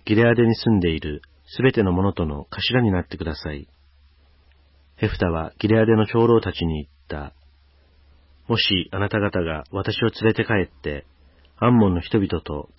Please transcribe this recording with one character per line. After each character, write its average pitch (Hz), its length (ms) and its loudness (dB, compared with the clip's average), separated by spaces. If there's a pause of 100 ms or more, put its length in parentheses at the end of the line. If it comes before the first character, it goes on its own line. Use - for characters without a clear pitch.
ギ 107 100 2
レ 117 100 4
ア 117 80 4
デ 117 140 4
に 113 80 4
住 113 200 2
ん 98 40 4
で 85 120 0
い 78 80 -2
る 73 220 -10 (240)
す - 160 -10
べ 131 100 4
て 113 120 2
の 92 80 0
者 92 220 0
と 87 120 -4
の 73 240 -8
頭 - 320 -2
に 110 100 2
な 90 100 0
っ 76 60 -8
て - 100 -14
く - 80 -10
だ 78 100 -6
さ - 180 -12
い。」 71 140 -14 (1300)
エ 110 60 0
フ - 100 -4
タ 95 100 0
は 82 320 -4
ギ 107 80 -2
レ 113 120 4
ア 110 60 6
デ 113 100 4
の 107 100 4
長 117 220 2
老 117 120 6
た 95 140 -6
ち 90 120 -4
に 80 100 -2
言 76 100 -6
っ - 20 -20 (200)
た。 73 260 -12 (1120)
「も 113 100 0
し 92 340 -2
あ 98 80 -6
な 101 100 -2
た 107 100 -2
方 98 240 -2
が 78 280 -6
私 98 320 -4
を 113 40 2 (140)
連 110 80 4
れ 107 40 2
て 113 120 -2
帰 117 80 -2 (100)
っ - 40 -6
て、 - 380 -10 (520)
ア 120 120 2
ン 123 80 6
モ 104 120 4
ン 90 40 0
の 85 80 -2
人 - 180 0
々 90 220 -2
と 73 380 -10